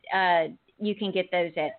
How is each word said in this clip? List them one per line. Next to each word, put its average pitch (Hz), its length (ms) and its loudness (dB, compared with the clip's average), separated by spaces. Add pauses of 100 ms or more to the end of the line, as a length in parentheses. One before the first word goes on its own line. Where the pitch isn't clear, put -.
(120)
uh, 175 340 4 (320)
you 208 160 -2
can 208 160 -4
get 185 200 -2
those 175 260 0
at 151 220 -2